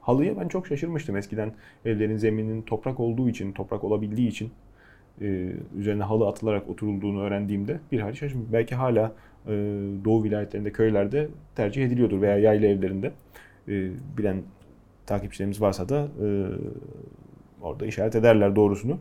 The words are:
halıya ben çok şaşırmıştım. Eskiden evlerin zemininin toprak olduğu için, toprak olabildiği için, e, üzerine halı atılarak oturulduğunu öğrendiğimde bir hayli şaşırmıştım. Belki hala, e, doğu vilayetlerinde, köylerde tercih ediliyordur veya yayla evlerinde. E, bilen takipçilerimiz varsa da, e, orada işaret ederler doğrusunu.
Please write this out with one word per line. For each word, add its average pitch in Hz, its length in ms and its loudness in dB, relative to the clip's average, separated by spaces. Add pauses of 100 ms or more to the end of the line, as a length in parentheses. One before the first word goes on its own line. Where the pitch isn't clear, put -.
halıya 160 400 2
ben 175 80 -4
çok 185 180 -6
şaşırmıştım. 147 500 -4
Eskiden 107 360 -4 (320)
evlerin 107 320 0
zemininin 110 460 0
toprak 117 380 -4
olduğu 120 280 0
için, 98 240 -4
toprak 98 320 -6
olabildiği 107 440 0
için, 110 220 -6 (720)
e, 92 320 -4 (260)
üzerine 104 240 0
halı 110 260 2
atılarak 104 400 -2
oturulduğunu 101 540 -4
öğrendiğimde 101 580 -2 (120)
bir 117 80 0
hayli 107 160 -6
şaşırmıştım. 127 360 -6
Belki 117 220 2
hala, 117 380 2 (340)
e, - 40 -8 (540)
doğu 110 200 4
vilayetlerinde, 104 480 -4
köylerde 110 560 2 (280)
tercih 117 300 0
ediliyordur 117 360 2
veya 101 160 4
yayla 107 300 6
evlerinde. 98 440 0 (560)
E, 95 220 -2 (280)
bilen 95 240 0 (640)
takipçilerimiz 98 540 -4
varsa 95 280 2
da, 147 200 0 (160)
e, - 20 0 (1400)
orada 107 240 -6
işaret 107 300 -2
ederler 107 400 8
doğrusunu. 107 440 2